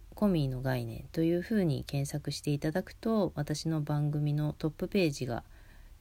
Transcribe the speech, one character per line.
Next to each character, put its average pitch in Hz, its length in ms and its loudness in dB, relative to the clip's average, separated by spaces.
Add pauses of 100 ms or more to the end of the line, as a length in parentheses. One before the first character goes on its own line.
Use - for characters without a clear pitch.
(140)
コ 208 140 2
ミ 156 200 4
ー - 20 -
の 127 100 -4
概 127 240 0
念 113 280 -8
と 165 100 2
い 165 120 4
う 175 60 2
ふ 180 120 -4
う 208 120 4
に 131 200 2
検 143 260 -2
索 147 200 -4
し - 120 -8
て - 80 -2
い 143 80 2
た 156 140 0
だ 185 100 0
く - 120 -12
と、 214 420 0
私 151 340 -2
の 160 100 0
番 147 300 0
組 147 240 0
の 151 180 0
ト - 160 -2
ッ - 20 2
プ 180 160 -6
ペ 185 200 2
ー 151 40 4
ジ 135 160 -6
が 117 180 -4 (560)